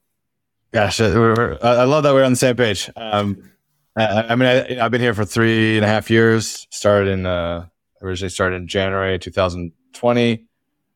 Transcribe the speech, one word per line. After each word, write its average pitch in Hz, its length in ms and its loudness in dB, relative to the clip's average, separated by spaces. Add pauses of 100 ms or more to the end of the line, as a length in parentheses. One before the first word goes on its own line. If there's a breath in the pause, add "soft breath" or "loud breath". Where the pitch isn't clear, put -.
(720)
gosh, 104 280 0
uh, 107 140 2
we're, 113 200 4
we're, 113 280 -2
I, 117 60 2
I 123 160 4
love 147 200 2
that 143 80 4
we're 135 120 4
on 127 80 2
the 123 40 0
same 127 200 2
page. 110 400 -2
Um, 104 540 -4 (460)
I, 113 80 0
I, 110 280 0
I - 40 0
mean, 127 120 2
I, 127 200 2
you 127 80 -8
know, 117 80 -2
I've 113 60 0
been 120 100 0
here 120 140 0
for 104 100 -4
three 113 520 2
and 104 80 2
a 101 40 2
half 107 220 -2
years. 113 600 2
Started 101 400 2
in, 95 160 -4
uh, 85 400 -4 (360)
originally 92 280 -8
started 92 260 -2
in 87 120 -12
January 95 500 -2
two 87 120 -14
thousand 87 420 -4 (200)
twenty. 120 540 -2 (500)